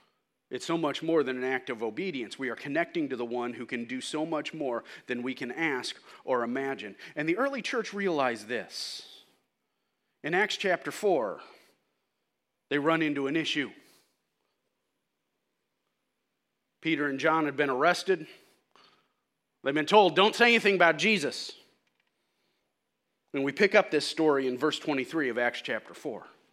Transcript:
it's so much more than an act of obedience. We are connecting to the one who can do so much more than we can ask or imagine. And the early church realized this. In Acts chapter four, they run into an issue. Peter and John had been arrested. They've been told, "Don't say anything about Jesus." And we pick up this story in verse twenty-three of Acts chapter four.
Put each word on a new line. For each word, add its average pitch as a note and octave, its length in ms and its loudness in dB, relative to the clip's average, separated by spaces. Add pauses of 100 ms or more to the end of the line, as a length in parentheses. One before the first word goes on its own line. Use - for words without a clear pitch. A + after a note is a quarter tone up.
(500)
it's B2 140 -8
so E3+ 140 -2
much D3 240 -2
more D#3+ 200 4
than B2+ 140 -2
an B2+ 80 -4
act C3 240 -2
of A#2 140 -6
obedience. B2 560 -6
We C3+ 100 -4
are A#2 80 -4
connecting D#3 540 -4
to B2+ 60 -4
the A#2+ 100 -4
one A#2+ 260 -6
who A2 140 -12
can A#2+ 180 -6
do B2+ 160 -8
so D#3 240 -6
much D#3+ 300 -6
more C3 280 -4 (240)
than B2 160 -4
we B2+ 120 -4
can B2 180 -8
ask C#3 420 -2 (300)
or B2 180 0
imagine. A#2+ 540 -4 (200)
And D3+ 120 -2
the E3+ 80 2
early C4+ 240 -2
church - 320 -4
realized C#3 560 0
this. - 560 -8 (1200)
In D3 80 -4
Acts G3 240 0
chapter F3 340 0
four, B2+ 500 0 (1300)
they C#3+ 80 2
run D#3+ 240 2
into C#3+ 240 0
an C#3 100 -2
issue. D3 340 -2 (3000)
Peter D3 280 0
and C3+ 120 -4
John D#3+ 240 2
had C#3+ 120 -4
been C#3+ 120 2
arrested. D#3+ 580 2 (1400)
They've C#3 100 -2
been D3+ 100 0
told, E3 320 6
"Don't G3+ 180 6
say A#3+ 120 6
anything G#3+ 300 4
about E3+ 200 6
Jesus." D#3 560 0 (1800)
And C#3 100 -2
we C#3 80 0
pick G3+ 220 4
up G3 160 6
this D3 160 2
story C#3+ 400 2
in B2+ 100 0
verse C#3 220 0
twenty-three C#3+ 500 -2
of A2+ 80 -4
Acts A#2+ 240 0
chapter A2 320 -6
four. A2+ 340 -10 (260)